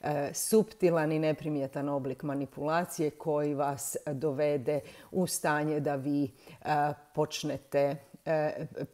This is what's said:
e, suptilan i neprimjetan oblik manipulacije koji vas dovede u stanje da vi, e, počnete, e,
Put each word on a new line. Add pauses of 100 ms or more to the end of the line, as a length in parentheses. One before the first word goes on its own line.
e,
suptilan
i
neprimjetan
oblik
manipulacije
koji
vas (100)
dovede (300)
u
stanje
da
vi, (340)
e, (220)
počnete, (280)
e, (280)